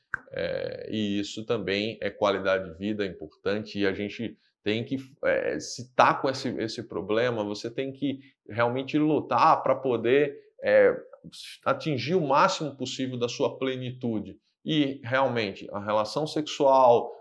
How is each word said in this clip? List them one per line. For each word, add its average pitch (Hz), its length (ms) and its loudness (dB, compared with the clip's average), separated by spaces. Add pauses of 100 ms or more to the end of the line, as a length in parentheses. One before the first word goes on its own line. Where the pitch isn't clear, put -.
(320)
é, - 580 -6
e 104 280 -2
isso 107 280 -8
também 104 560 -2
é 101 80 -4
qualidade 95 600 0
de 82 80 -16
vida, 104 260 -4
é 95 40 -2
importante, 98 680 -6
e 101 80 2
a 95 80 2
gente 104 420 -6 (260)
tem 110 220 0
que, 131 140 -4 (260)
é, 65 340 0
se - 360 -12
tá 135 180 6
com 147 160 -2
esse, 131 200 -4 (100)
esse 113 240 -4
problema, 107 600 -2
você 104 280 -6
tem 135 200 -6
que 135 300 -4 (260)
realmente 123 520 -2
lutar 151 640 4
pra 131 120 2
poder, 131 600 2 (260)
é, 101 320 6 (680)
atingir 135 520 0
o 165 100 2
máximo 147 500 2
possível 127 420 -6
da 120 120 0
sua - 280 -2
plenitude. 127 800 -4 (240)
E, 143 400 0
realmente, 120 680 0
a 104 80 -6
relação 107 460 0
sexual, 135 840 4 (100)